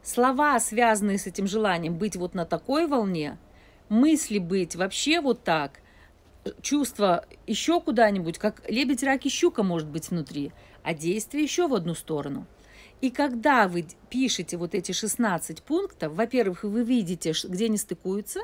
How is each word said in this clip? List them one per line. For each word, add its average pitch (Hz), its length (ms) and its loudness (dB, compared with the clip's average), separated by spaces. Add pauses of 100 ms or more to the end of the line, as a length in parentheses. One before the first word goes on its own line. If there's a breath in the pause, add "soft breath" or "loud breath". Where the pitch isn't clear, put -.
Слова, 262 560 2
связанные 214 580 2
с - 80 -8
этим 196 200 -4
желанием, 175 500 0
быть 202 180 -2
вот 180 200 -6
на 175 100 -2
такой 277 420 0
волне, 190 520 -2 (500 soft breath)
мысли 247 500 4
быть 175 380 -2
вообще 269 440 0
вот 262 220 0
так, 156 380 -2 (800 soft breath)
чувства 208 640 2 (220)
ещё 320 340 2
куда-нибудь, 208 580 2
как - 300 -4
лебедь, 254 340 0
рак 277 220 2
и 285 40 0
щука 330 340 2
может 170 260 0
быть 156 220 -8
внутри, 151 420 -4 (300 loud breath)
а 165 120 -2
действие 208 480 -2
ещё 339 260 0
в 262 60 2
одну 170 200 -2
сторону. 143 520 -6 (540 loud breath)
И 262 100 0
когда 254 560 4
вы 175 160 -2
д-, 156 140 -14 (140)
пишете 226 460 -2
вот 170 200 -4
эти 185 160 -2
шестнадцать 196 720 -2
пунктов, 320 480 -4
во-первых, 214 500 0
вы 214 220 0
видите, 185 480 0
ш-, - 160 -4
где 190 200 -2
не 214 80 2
стыкуются 196 680 -6